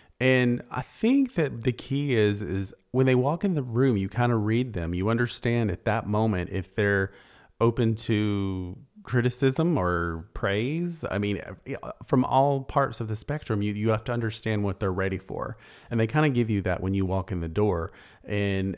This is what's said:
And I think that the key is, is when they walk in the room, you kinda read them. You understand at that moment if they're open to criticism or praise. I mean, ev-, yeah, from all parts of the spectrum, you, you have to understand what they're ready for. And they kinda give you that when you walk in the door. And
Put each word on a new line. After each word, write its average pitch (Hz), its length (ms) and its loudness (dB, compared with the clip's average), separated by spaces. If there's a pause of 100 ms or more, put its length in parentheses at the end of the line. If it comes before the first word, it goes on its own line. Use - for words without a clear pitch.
(200)
And 127 420 2 (100)
I 127 100 -6
think 262 540 0
that 131 300 -2
the 123 80 2
key 139 420 -2
is, 104 260 4
is 95 320 -4 (180)
when 131 140 4
they 131 100 6
walk 139 280 0
in 190 120 2
the 147 80 0
room, 123 340 2
you 95 100 0
kinda 120 280 2
read 113 380 0
them. 85 200 -2
You 92 160 0
understand 117 600 0
at 85 160 -6
that 110 220 0
moment 104 440 0
if 92 240 -6
they're 101 360 2 (480)
open 113 360 2
to 98 840 -2 (260)
criticism 131 760 0
or 85 560 -2
praise. 151 760 -2
I - 80 -2
mean, 101 260 -2
ev-, - 220 -14
yeah, 131 120 -8 (280)
from 127 180 4
all 139 380 2
parts 135 400 -2
of 113 80 -6
the 110 60 -4
spectrum, 117 460 -4
you, 104 120 0
you 107 160 0
have 110 160 0
to 127 80 -4
understand 110 500 -2
what 98 160 -2
they're 95 140 0
ready 95 240 0
for. - 400 -8 (340)
And 117 80 0
they 113 80 4
kinda 151 220 4
give 120 200 0
you 101 120 2
that 87 200 0
when 95 120 0
you 98 120 2
walk 92 260 -2
in 87 100 -4
the 82 80 -4
door. 85 420 0 (320)
And 98 540 -2